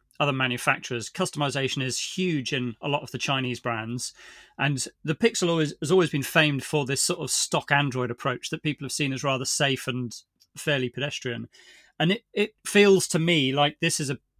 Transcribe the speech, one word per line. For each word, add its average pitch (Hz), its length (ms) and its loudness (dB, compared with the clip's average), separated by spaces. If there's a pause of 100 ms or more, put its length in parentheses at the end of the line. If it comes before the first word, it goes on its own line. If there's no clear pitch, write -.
(200)
other 143 140 2
manufacturers. 127 800 -2
Customization 139 720 -2
is 127 160 -4
huge 170 520 -2
in 123 300 -4
a 143 80 -6
lot 147 140 -2
of - 80 -14
the 127 80 -6
Chinese 127 400 -2
brands, 113 540 -6 (440)
and 139 260 0 (200)
the 151 100 -2
Pixel - 340 2
always, 160 320 2
has 147 120 0
always 185 180 6
been 139 140 -2
famed 147 400 2
for 143 240 0
this 131 160 -2
sort 175 160 -2
of 151 100 -6
stock - 420 0
Android 127 380 2
approach 123 400 -4
that - 140 -8
people 147 220 -4
have 127 60 -6
seen 139 220 -2
as 131 100 -6
rather 135 220 0
safe 135 420 0
and 123 280 -4 (420)
fairly 131 320 0
pedestrian. 120 600 -8 (500)
And 165 140 2
it, - 100 -6 (100)
it 208 220 -2 (100)
feels 202 440 6
to 170 100 2
me 156 340 2
like 147 260 2
this 165 200 0
is 143 100 -4
a 135 80 -4 (220)